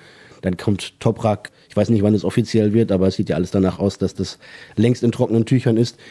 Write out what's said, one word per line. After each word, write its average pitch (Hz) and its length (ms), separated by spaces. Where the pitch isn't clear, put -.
Dann 90 180
kommt - 420
Toprak. 107 500
Ich - 60
weiß 104 120
nicht, 110 140
wann 104 100
es 104 100
offiziell 104 520
wird, 110 180
aber 92 160
es 92 60
sieht 98 160
ja 82 60
alles 87 140
danach 92 280
aus, 98 180
dass 95 160
das - 260
längst 117 260
in 120 80
trockenen 113 360
Tüchern 123 320
ist. 120 180